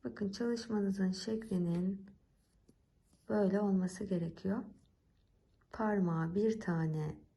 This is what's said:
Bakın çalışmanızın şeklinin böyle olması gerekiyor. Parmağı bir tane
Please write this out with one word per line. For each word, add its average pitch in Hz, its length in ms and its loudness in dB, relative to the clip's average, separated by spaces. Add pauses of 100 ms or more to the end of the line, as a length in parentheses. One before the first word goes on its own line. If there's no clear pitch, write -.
Bakın 214 260 -4
çalışmanızın 202 800 0
şeklinin 190 920 -2 (1200)
böyle 208 320 4
olması 190 440 0
gerekiyor. 190 600 -2 (1080)
Parmağı 175 640 0
bir 220 260 2
tane 156 560 0 (200)